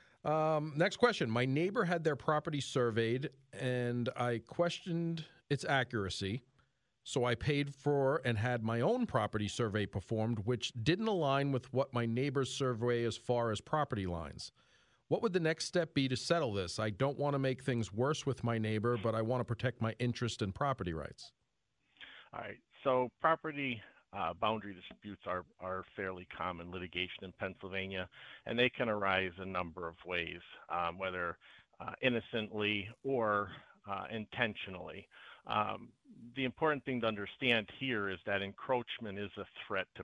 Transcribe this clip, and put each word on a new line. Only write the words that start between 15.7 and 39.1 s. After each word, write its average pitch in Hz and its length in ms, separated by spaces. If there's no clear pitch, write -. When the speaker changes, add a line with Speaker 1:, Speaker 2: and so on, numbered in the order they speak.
Speaker 1:
be 135 120
to 127 80
settle 147 380
this? 92 240
I 110 140
don't 131 260
want 143 160
to 139 60
make 131 240
things 120 280
worse 131 360
with 131 160
my 117 160
neighbor, 110 420
but 110 140
I 113 80
want 123 160
to 117 60
protect 120 360
my 113 160
interest 120 460
in 95 80
property 98 420
rights. - 380
Speaker 2:
All - 100
right. - 180
So 127 260
property, 143 600
uh, 85 240
boundary 107 360
disputes - 500
are, 90 200
are 92 260
fairly 92 320
common 87 320
litigation 90 540
in 92 160
Pennsylvania, 95 680
and 117 140
they 123 100
can 123 180
arise 98 520
a 92 60
number 90 420
of 82 80
ways, 85 360
um, 87 300
whether, 90 380
uh, - 140
innocently 107 840
or, 107 460
uh, 98 220
intentionally. 98 960
Um, 101 420
the 135 80
important 143 400
thing 127 180
to 113 60
understand 110 600
here 110 300
is 92 160
that 98 160
encroachment 107 760